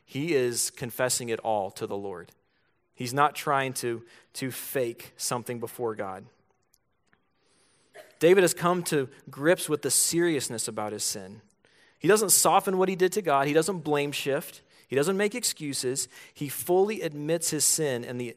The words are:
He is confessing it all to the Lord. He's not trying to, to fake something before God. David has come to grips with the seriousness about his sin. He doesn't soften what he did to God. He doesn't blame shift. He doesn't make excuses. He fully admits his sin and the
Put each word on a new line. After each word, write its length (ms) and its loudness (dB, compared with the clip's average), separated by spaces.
He 300 -4
is 380 2
confessing 580 -4
it 100 -2
all 320 -2
to 160 -8
the 80 -6
Lord. 380 -10
He's 200 -8
not 200 4
trying 420 -2
to, 280 -6
to 180 -6
fake 640 -6
something 460 -6
before 340 -6
God. 300 -10
David 240 8
has 100 4
come 300 0
to 240 0
grips 400 0
with 120 0
the 100 -2
seriousness 760 0
about 240 -6
his 140 -6
sin. 360 -8
He 100 -2
doesn't 240 4
soften 480 4
what 100 4
he 60 0
did 180 2
to 80 0
God. 240 4
He 80 2
doesn't 280 2
blame 300 0
shift. 500 -4
He 80 -6
doesn't 220 2
make 180 0
excuses. 720 -4
He 160 -6
fully 540 2
admits 480 -2
his 120 -2
sin 400 0
and 160 -8
the 180 -8